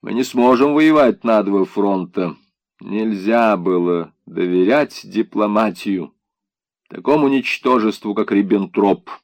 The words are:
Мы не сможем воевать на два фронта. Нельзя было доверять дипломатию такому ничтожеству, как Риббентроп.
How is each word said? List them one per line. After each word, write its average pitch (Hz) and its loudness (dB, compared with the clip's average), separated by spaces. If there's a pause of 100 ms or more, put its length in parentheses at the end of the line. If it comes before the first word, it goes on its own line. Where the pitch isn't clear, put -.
Мы 98 -8
не 120 -2
сможем 123 2
воевать 151 2
на 110 2
два 98 0
фронта. 92 -4 (460)
Нельзя 107 -2
было 87 -2 (120)
доверять 92 0
дипломатию 104 -4 (760)
такому 147 0
ничтожеству, 117 -2
как 107 -2
Риббентроп. 98 0 (120)